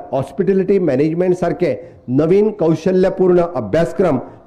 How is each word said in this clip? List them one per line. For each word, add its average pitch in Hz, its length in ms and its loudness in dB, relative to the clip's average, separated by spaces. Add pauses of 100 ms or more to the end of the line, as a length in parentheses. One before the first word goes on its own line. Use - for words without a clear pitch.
(120)
हॉस्पिटॅलिटी 190 680 0
मॅनेजमेंट 165 560 0
सारके 170 560 -4 (160)
नवीन 165 440 2
कौशल्यपूर्ण 180 920 2 (140)
अभ्यासक्रम 151 640 0 (280)